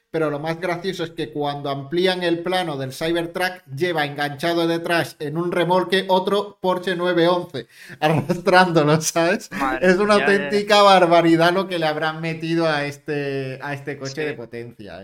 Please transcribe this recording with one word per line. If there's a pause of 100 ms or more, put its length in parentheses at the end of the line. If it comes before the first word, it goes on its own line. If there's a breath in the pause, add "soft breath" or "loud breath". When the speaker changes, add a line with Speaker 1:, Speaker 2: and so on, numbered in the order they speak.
(100)
Speaker 1:
pero
lo
más
gracioso
es
que
cuando
amplían
el
plano
del
Cybertruck, (100)
lleva
enganchado
detrás
en
un
remolque
otro
Porsche
nueve
once, (180 loud breath)
<laughs>
arrastrándolo,
¿sabes?
Speaker 2:
Madre,
Speaker 1:
Es
una
Speaker 2:
ya,
ya,
ya.
Speaker 1:
auténtica
barbaridad
lo
que
le
habrán
metido
a
este,
a
este
coche
Speaker 2:
Sí.
Speaker 1:
de
potencia,